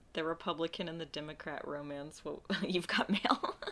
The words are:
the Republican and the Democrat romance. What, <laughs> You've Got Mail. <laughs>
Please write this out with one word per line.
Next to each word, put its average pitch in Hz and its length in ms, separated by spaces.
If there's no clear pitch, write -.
the 160 100
Republican 165 640
and 165 120
the 160 60
Democrat 151 640
romance. 147 560
What, 151 160
<laughs> 170 140
You've 175 220
Got - 200
Mail. - 520
<laughs> - 120